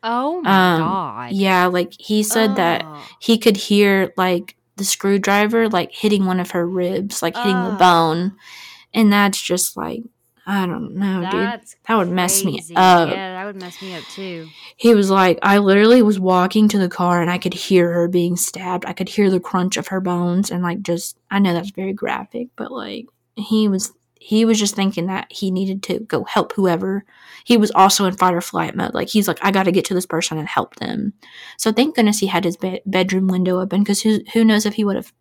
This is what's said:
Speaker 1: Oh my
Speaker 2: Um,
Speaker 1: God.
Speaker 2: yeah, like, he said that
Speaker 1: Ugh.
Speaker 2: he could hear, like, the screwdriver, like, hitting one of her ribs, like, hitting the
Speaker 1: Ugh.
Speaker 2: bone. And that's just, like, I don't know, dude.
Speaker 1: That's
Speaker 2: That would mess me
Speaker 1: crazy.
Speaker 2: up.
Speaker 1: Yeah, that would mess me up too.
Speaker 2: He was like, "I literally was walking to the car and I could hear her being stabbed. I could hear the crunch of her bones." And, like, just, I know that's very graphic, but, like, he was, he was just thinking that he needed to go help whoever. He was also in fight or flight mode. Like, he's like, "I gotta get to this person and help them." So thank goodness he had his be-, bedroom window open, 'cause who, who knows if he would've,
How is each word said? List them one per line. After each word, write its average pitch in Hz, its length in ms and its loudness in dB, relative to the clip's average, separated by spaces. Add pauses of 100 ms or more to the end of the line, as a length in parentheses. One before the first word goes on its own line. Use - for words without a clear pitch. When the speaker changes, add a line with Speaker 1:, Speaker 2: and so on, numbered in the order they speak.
Speaker 1:
Oh 262 400 -2
my 185 340 4
Speaker 2:
Um, 160 40 0
Speaker 1:
God. 151 520 -6
Speaker 2:
yeah, 190 340 2
like, 180 320 -2
he 214 240 -2
said 214 340 0
that 170 280 0
Speaker 1:
Ugh. - 180 -18 (180)
Speaker 2:
he 226 180 4
could 220 200 4
hear, 202 580 2
like, 180 400 -2 (200)
the 196 80 -6
screwdriver, 202 840 0
like, 185 240 -2
hitting 208 320 0
one 185 160 0
of 175 120 -6
her 175 140 0
ribs, 185 540 -4
like, 220 160 -4
hitting 196 280 0
the 190 80 -4
Speaker 1:
Ugh. 202 60 -4
Speaker 2:
bone. 175 540 4 (600)
And 208 180 6
that's 202 300 2
just, - 340 -4
like, 165 280 -8 (420)
I 190 200 -2
don't - 280 -6
know, 190 260 -2 (100)
dude. - 20 -4
Speaker 1:
That's 196 440 -4 (120)
Speaker 2:
That 226 80 2
would 185 140 2
mess 190 340 0
me 180 140 -2
Speaker 1:
crazy. - 180 -16
Speaker 2:
up. 180 340 6
Speaker 1:
Yeah, 185 240 -6
that 185 120 -10
would 202 100 -12
mess 180 260 -14
me 185 120 -12
up 156 140 -14
too. 170 440 -12 (240)
Speaker 2:
He 233 180 6
was 196 160 4
like, 190 320 4
"I 202 160 4
literally 208 440 6
was 208 180 2
walking 185 480 2
to 208 100 0
the 185 100 0
car 175 320 0
and 170 100 0
I 180 80 -2
could 180 160 -4
hear 175 380 2
her 175 160 0
being 175 280 0
stabbed. 180 500 -6
I 175 80 -8
could 185 160 -8
hear 202 200 2
the 185 100 2
crunch 185 360 -2
of - 120 -8
her 190 120 -4
bones." 180 500 -2
And, 175 120 -4
like, 175 200 -4
just, 175 360 -6 (120)
I 196 80 0
know 196 140 4
that's 170 180 -4
very 190 220 -8
graphic, 240 640 -8
but, 226 160 -10
like, - 340 -12 (300)
he 214 320 0
was, 190 240 -2 (280)
he 220 260 2
was 220 120 4
just 202 160 -2
thinking 196 320 -2
that 190 240 -6
he 190 200 -6
needed 190 340 -4
to - 160 -6
go 196 240 -4
help - 300 -2
whoever. 190 500 -2 (400)
He 240 140 4
was 208 140 2
also 196 340 4
in 185 100 -2
fight 185 180 2
or 175 60 -2
flight - 340 -6
mode. - 200 -4
Like, - 160 -4
he's - 180 0
like, 170 140 -4
"I 196 80 0
gotta 190 220 2
get 190 140 0
to 196 80 -4
this 180 120 -2
person 165 320 -4
and 151 100 -8
help - 280 -6
them." - 360 -6 (460)
So 220 140 -2
thank 269 240 0
goodness 208 240 2
he 196 80 -2
had 185 160 -2
his 170 120 -2
be-, 185 300 -8
bedroom 190 420 0
window 185 320 0
open, 196 240 0
'cause 202 180 -2
who, 220 180 2 (120)
who 226 120 4
knows 214 220 4
if 208 80 -4
he 214 100 -2
would've, - 360 -4